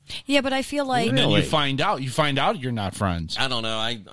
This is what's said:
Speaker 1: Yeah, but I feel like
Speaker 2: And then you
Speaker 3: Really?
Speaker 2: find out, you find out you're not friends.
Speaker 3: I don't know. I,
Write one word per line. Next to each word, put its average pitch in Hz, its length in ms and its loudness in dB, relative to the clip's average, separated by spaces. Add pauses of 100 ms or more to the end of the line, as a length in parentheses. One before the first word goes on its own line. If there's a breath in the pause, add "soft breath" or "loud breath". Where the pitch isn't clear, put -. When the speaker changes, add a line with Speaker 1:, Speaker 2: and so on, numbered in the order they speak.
(260 loud breath)
Speaker 1:
Yeah, 277 140 2
but 262 120 -2
I 269 100 0
feel 285 240 -4
like 247 220 0
Speaker 2:
And - 100 2
then - 100 2
you - 80 4
Speaker 3:
Really? - 120 4
Speaker 2:
find 139 320 2
out, 170 220 0
you 135 80 -4
find 143 280 2
out 170 220 2
you're 127 120 -4
not 101 220 -2
friends. 85 440 0
Speaker 3:
I 131 100 0
don't 120 140 -2
know. 113 160 -2
I, 113 220 -4 (120)